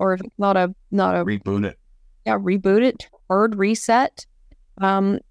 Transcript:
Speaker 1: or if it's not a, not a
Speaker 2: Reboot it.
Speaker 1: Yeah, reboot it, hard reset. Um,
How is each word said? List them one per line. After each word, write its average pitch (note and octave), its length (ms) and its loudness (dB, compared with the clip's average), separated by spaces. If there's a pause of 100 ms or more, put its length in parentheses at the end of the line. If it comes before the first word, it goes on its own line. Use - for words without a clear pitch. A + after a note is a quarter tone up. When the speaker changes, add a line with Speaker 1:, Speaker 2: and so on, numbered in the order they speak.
Speaker 1:
or F#3+ 140 0
if F#3 80 -6
it's - 160 -16
not G3 180 2
a, F#3 180 0 (160)
not F#3+ 240 2
a F3 100 0
Speaker 2:
Reboot G#2 420 -2
it. - 120 -10 (480)
Speaker 1:
Yeah, A3 120 0
reboot G3 440 2
it, - 240 -2 (220)
hard G#3 280 2
reset. A3+ 680 0 (520)
Um, G3 420 0 (100)